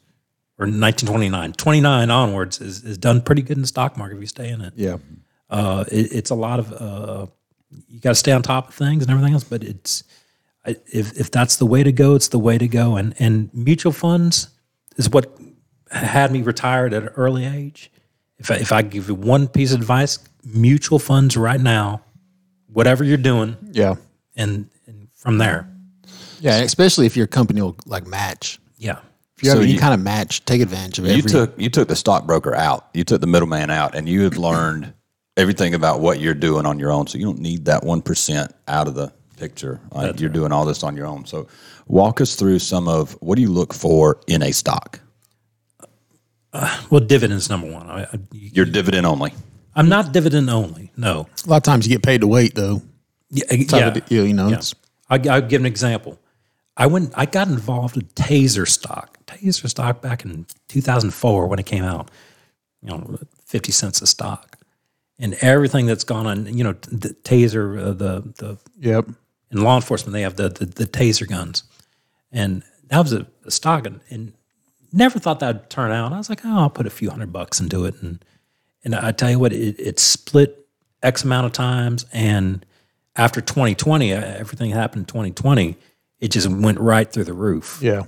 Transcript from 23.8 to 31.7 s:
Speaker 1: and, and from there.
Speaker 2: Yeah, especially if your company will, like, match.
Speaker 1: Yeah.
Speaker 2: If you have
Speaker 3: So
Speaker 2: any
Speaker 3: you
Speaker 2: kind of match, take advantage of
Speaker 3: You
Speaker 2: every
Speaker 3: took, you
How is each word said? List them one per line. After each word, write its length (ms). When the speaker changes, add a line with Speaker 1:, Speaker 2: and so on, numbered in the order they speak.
Speaker 1:
and, 320
and 280
from 240
there. 300
Speaker 2:
Yeah, 180
especially 480
if 100
your 100
company 360
will, 140
like, 200
match. 520
Speaker 1:
Yeah. 220
Speaker 2:
If 60
you 80
have 80
Speaker 3:
So 40
Speaker 2:
any 100
Speaker 3:
you 60
Speaker 2:
kind 160
of 60
match, 440
take 160
advantage 380
of 80
Speaker 3:
You 120
Speaker 2:
every 120
Speaker 3:
took, 280
you 120